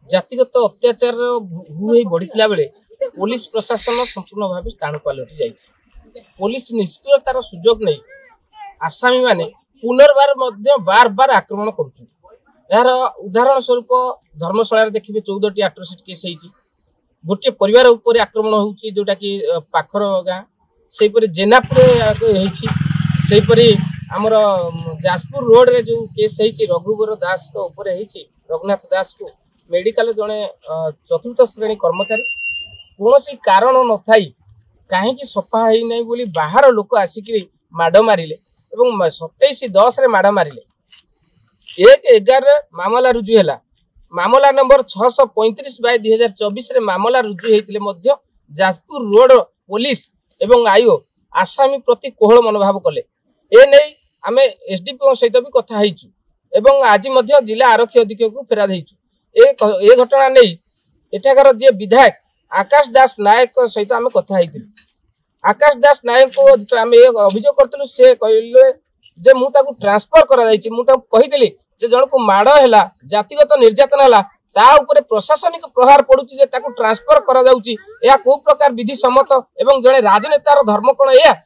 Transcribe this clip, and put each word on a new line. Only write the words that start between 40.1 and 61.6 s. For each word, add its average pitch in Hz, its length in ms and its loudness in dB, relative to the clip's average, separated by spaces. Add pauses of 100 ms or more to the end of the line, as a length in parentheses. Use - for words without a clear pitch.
ମାରିଲେ। 156 320 -4 (1160)
ଏକ 214 260 8
ଏଗାରରେ 254 500 2 (180)
ମାମଲା 220 380 -2
ରୁଜୁ 226 260 -4
ହେଲା। 160 200 0 (560)
ମାମଲା 233 380 2
ନମ୍ବର 269 320 2
ଛଅଶହ 240 420 -2
ପଇଁତିରିଶ 220 560 -6
ବାଇ 240 180 -2
ଦୁଇ 220 160 -2
ହଜାର 226 140 0
ଚବିଶରେ 214 520 -6
ମାମଲା 214 400 -4
ରୁଜୁ 208 280 -10
ହେଇଥିଲେ 214 300 -2
ମଧ୍ୟ 196 300 -8 (420)
ଯାଜପୁର 190 540 -4
ରୋଡ 226 280 6 (360)
ପୋଲିସ 233 320 -6 (400)
ଏବଂ 233 260 2
ଆଇଓ 208 280 2 (400)
ଆସାମୀ 269 440 -2
ପ୍ରତି 240 320 -4
କୋହଳ 220 300 4
ମନୋଭାବ 202 380 -2
କଲେ। 156 240 -6 (500)
ଏ 220 140 8
ନେଇ 285 220 4 (360)
ଆମେ 247 200 0 (240)
ଏସ୍ଡିପିଓ 247 460 -4
ସହିତ 233 220 -2
ବି 247 140 -2
କଥା 240 280 -4
ହେଇଛୁ 208 280 -4 (460)
ଏବଂ 240 300 2
ଆଜି 269 280 0
ମଧ୍ୟ 254 300 0
ଜିଲ୍ଲା 226 280 -2
ଆରକ୍ଷୀ 233 320 2
ଅଧୀକ୍ଷକଙ୍କୁ 220 420 -4
ଫେରାଦ 208 280 -4
ହେଇଛୁ। 175 240 -10 (420)
ଏ 233 160 8
କ-, 208 280 -2
ଏ 202 160 4
ଘଟଣା 269 320 2
ନେଇ 254 220 4 (640)
ଏଠାକାର 269 400 2
ଯିଏ 254 180 2